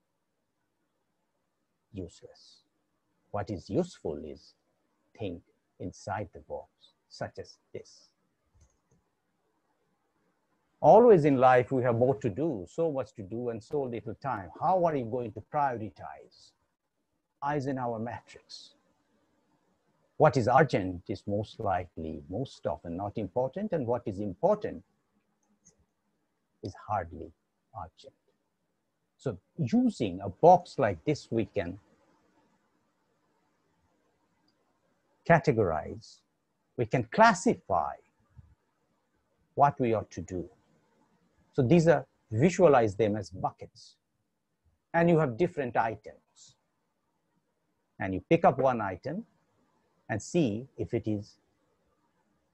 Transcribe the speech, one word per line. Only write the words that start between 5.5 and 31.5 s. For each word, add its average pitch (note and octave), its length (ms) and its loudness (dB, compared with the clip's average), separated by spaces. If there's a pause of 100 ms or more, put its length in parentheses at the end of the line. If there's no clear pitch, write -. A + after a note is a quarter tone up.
inside G2 520 -10
the E2 80 -20
box, C#2+ 280 -14 (400)
such - 300 -14
as - 200 -20 (160)
this. - 340 -20 (2750)
Always G3 440 8
in C#3 140 4
life, B2+ 340 6
we C3 100 0
have A#2+ 140 2
more B2+ 200 2
to G#2+ 140 -4
do, A2 380 -6
so E3 220 -4
much C3+ 260 -8
to A2 60 -16
do A#2 280 -8
and A2 120 -10
so D3 200 -6
little A#2 320 -8
time. G#2+ 360 -8 (100)
How F3 240 0
are E3 100 0
you C3 100 -4
going A#2 280 -8
to G#2+ 100 -14 (100)
prioritize? A2+ 1000 -8 (920)
Eisenhower C3 560 -4
matrix. - 720 -14 (1500)
What D3 200 4
is A#2+ 120 2
urgent A#2 600 2
is G2+ 180 -10
most G#2 320 -6
likely, E2+ 720 -6
most A#2 360 -10
often E2+ 300 -8
not G2+ 220 -8
important, C3 540 -6
and D#3 120 -4
what A#2+ 220 -4
is G2 140 -8
important G#2+ 640 -4 (1800)
is G#2+ 100 -10 (160)
hardly E2 440 -8 (440)
urgent. G2 380 -18 (1040)
So A2 200 -8 (220)
using B2+ 640 -2
a G2+ 80 -8
box F3 500 4
like G#2 260 -2
this, - 280 -4
we A2+ 140 -2
can F#2 320 -8 (3500)